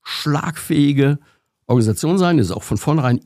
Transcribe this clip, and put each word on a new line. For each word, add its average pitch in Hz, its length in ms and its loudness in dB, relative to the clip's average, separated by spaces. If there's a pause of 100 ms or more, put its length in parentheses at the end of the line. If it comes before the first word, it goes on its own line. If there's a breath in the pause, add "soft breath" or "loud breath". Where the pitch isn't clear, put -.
schlagfähige 143 1160 0 (480 soft breath)
Organisation 123 500 2
sein. 175 220 2
Er - 20 4
ist 90 100 0
auch 90 120 -8
von 107 140 -4
vornherein 131 480 0